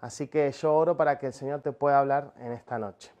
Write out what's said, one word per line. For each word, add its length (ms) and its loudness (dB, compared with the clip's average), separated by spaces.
Así 260 -10
que 240 2
yo 220 0
oro 220 4
para 240 2
que 80 -6
el 60 -6
Señor 280 -6
te 100 -4
pueda 280 4
hablar 380 0
en 160 -10
esta 260 -8
noche. 420 -10